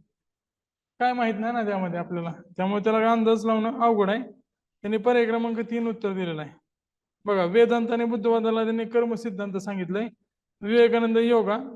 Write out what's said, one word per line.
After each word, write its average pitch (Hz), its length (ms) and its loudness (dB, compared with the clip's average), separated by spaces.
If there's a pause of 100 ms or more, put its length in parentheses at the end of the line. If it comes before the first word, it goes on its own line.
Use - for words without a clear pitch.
(1000)
काय 247 140 0
माहित 233 260 -2
नाही 226 140 -4
ना 233 120 -4
त्यामध्ये 185 340 -4
आपल्याला, 170 320 -6 (260)
त्यामुळे 196 260 -2
त्याला 220 160 2
काय 220 100 4
अंदाज 226 360 2
लावणं 226 360 0
अवघड 214 280 4
आहे. 233 140 -2 (580)
त्यांनी 214 160 -2
पर्याय 240 280 4
क्रमांक 233 340 -2
तीन 233 280 -4
उत्तर 214 260 -4
दिलेलं 170 280 -4
आहे. 143 100 -12 (760)
बघा, 196 200 2
वेदांत 233 460 4
आणि 233 140 0
बुद्धवादाला 226 580 0
त्यांनी 226 220 -2
कर्म 233 280 0
सिद्धांत 202 440 -8
सांगितलंय, 190 500 -6 (540)
विवेकानंद 233 560 2
योगा, 226 400 2 (180)